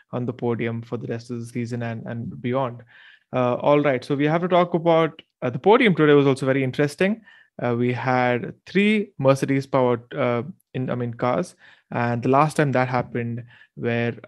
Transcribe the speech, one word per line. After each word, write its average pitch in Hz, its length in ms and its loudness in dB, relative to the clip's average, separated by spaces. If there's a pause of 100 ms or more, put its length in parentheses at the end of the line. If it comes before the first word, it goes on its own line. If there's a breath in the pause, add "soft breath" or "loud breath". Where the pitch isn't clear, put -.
(140 loud breath)
on 123 120 -4
the 120 80 -4
podium 117 480 -4
for 117 160 -8
the 120 80 -12
rest 117 240 -10
of 120 100 -8
the 117 60 -10
season 120 380 -8
and, 117 240 -8
and 120 340 -10
beyond. 123 400 -4 (500 loud breath)
Uh, 123 240 0
all 147 260 2
right, 139 220 0
so 147 120 -4
we 139 100 0
have 160 160 0
to 180 60 -2
talk 175 260 2
about, 160 480 2 (220)
uh, 127 80 -2
the 123 80 -6
podium 220 340 6
today 147 200 6
was 143 120 6
also 135 220 2
very 135 160 2
interesting. 147 580 0 (400 loud breath)
Uh, 120 160 0
we 123 160 0
had 123 600 0 (100)
three 208 540 0
Mercedes-powered, 135 960 0
uh, 123 260 -2 (320)
in, 131 160 -6
I 127 60 -4
mean, 120 180 -6
cars. 127 420 -4 (360 soft breath)
And 120 300 -2
the 131 80 -2
last 147 280 4
time 143 160 2
that 127 140 2
happened, 120 560 -6 (320 loud breath)
where 117 400 -4 (120)